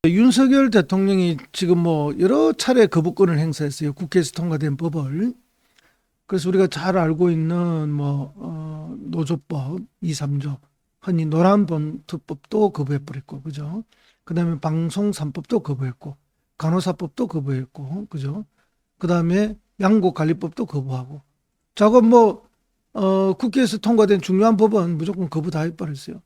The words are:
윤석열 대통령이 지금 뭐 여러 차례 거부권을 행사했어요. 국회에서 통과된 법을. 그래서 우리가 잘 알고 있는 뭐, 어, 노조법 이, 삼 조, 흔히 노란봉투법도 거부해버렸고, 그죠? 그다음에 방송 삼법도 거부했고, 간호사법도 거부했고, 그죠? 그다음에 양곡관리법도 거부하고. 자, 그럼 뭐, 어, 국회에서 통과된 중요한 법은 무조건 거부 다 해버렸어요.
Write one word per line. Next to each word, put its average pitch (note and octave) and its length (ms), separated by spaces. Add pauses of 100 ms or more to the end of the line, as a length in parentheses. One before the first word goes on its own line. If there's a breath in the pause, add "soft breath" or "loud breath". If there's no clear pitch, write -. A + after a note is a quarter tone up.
윤석열 B3 640
대통령이 F#3+ 680 (140)
지금 F3 260
뭐 D#3 420
여러 D4 320
차례 B3 340
거부권을 E3+ 520
행사했어요. D3+ 540
국회에서 E3+ 400
통과된 D#3 440
법을. D#3+ 580 (920)
그래서 F3+ 220
우리가 F#3+ 200
잘 F3+ 280
알고 E3 340
있는 D#3+ 600
뭐, C#3+ 460
어, D#3 600
노조법 D#3+ 840 (220)
이, E3 120
삼 C#3+ 240
조, C#3 200 (420)
흔히 E3 260
노란봉투법도 E3 1400
거부해버렸고, C#3+ 720
그죠? D3+ 400 (420)
그다음에 E3+ 360
방송 E3 520
삼법도 D3+ 480
거부했고, C3+ 560 (420)
간호사법도 F3+ 680
거부했고, C#3 800
그죠? D3+ 380 (540)
그다음에 F3 600 (220)
양곡관리법도 F3+ 880
거부하고. C3 560 (520)
자, G#3 140
그럼 A3+ 220
뭐, A3+ 360 (460)
어, F#3+ 400
국회에서 A3+ 460
통과된 G#3 420
중요한 G3+ 360
법은 F#3+ 420
무조건 F3 320
거부 D#3+ 200
다 D#3 120
해버렸어요. E3 640